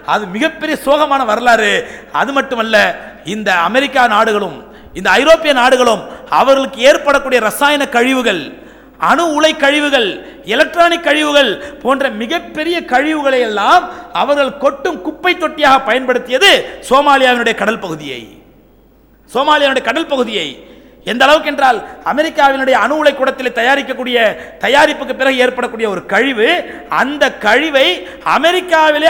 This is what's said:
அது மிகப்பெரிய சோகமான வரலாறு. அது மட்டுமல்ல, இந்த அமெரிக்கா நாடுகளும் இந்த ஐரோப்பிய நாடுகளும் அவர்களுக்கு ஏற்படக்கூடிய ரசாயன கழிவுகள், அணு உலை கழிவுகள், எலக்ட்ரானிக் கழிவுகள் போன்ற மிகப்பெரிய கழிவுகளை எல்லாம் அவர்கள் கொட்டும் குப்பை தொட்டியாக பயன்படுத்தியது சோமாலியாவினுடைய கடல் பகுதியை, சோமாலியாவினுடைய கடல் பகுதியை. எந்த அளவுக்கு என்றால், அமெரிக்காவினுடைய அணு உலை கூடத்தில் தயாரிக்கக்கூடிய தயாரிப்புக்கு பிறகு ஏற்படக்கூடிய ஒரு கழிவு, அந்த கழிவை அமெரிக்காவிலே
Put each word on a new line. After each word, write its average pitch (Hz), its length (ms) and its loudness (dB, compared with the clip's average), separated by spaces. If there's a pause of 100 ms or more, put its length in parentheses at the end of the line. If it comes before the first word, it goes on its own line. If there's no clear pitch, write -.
அது 202 200 -2
மிகப்பெரிய 302 600 -4
சோகமான 277 400 0
வரலாறு. 220 600 2 (240)
அது 202 220 -2
மட்டுமல்ல, 220 640 0 (280)
இந்த 202 300 -4
அமெரிக்கா 240 540 0
நாடுகளும் 208 500 0 (360)
இந்த 190 160 -4
ஐரோப்பிய 302 440 4
நாடுகளும் 247 500 2 (260)
அவர்களுக்கு 254 520 0
ஏற்படக்கூடிய 269 580 2
ரசாயன 277 480 0
கழிவுகள், 240 540 0 (560)
அணு 294 360 0
உலை 311 220 2
கழிவுகள், 277 540 0 (360)
எலக்ட்ரானிக் 330 580 0
கழிவுகள் 285 540 2
போன்ற 262 520 -2
மிகப்பெரிய 302 760 -6
கழிவுகளை 277 540 0
எல்லாம் 233 500 2 (240)
அவர்கள் 269 440 0
கொட்டும் 285 440 -4
குப்பை 349 360 -4
தொட்டியாக 294 440 2
பயன்படுத்தியது 254 680 0 (380)
சோமாலியாவினுடைய 254 640 2
கடல் 220 240 -4
பகுதியை, 151 420 -10 (1120)
சோமாலியாவினுடைய 285 480 2
கடல் 294 320 -4
பகுதியை. 214 600 -4 (340)
எந்த 240 180 0
அளவுக்கு 302 240 4
என்றால், 262 380 0 (180)
அமெரிக்காவினுடைய 269 680 0
அணு 247 260 2
உலை 294 180 2
கூடத்தில் 262 360 -2
தயாரிக்கக்கூடிய 240 840 0 (220)
தயாரிப்புக்கு 262 560 0
பிறகு 262 220 0
ஏற்படக்கூடிய 240 520 -2
ஒரு 180 160 -6
கழிவு, 262 600 0 (240)
அந்த 269 440 0
கழிவை 285 760 0 (300)
அமெரிக்காவிலே 320 720 2